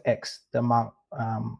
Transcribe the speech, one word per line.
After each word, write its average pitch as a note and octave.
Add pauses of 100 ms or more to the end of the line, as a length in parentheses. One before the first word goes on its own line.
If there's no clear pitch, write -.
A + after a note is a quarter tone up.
X - (100)
the A#2
amount, A#2 (200)
um, A2+